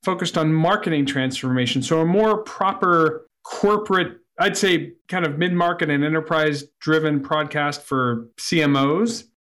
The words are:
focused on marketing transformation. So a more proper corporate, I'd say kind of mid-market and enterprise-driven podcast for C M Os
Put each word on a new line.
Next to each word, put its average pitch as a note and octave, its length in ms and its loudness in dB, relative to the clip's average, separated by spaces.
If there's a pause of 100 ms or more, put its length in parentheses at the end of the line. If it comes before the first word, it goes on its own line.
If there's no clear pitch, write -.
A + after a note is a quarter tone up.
focused F3+ 340 -2
on D#3 160 2
marketing D#3+ 520 0
transformation. C3 760 -2
So D#3+ 180 0
a E3 60 2
more G#3 380 2
proper F3+ 840 0 (160)
corporate, G3+ 720 0 (220)
I'd F#3+ 160 2
say E3+ 380 0 (160)
kind F3+ 160 -2
of D3 120 -2
mid-market F3 520 0
and C#3+ 160 2
enterprise-driven D#3 1160 0
podcast D3 600 -4
for B2 460 -2 (100)
C - 240 -2
M C#3+ 160 2
Os E3 480 0 (200)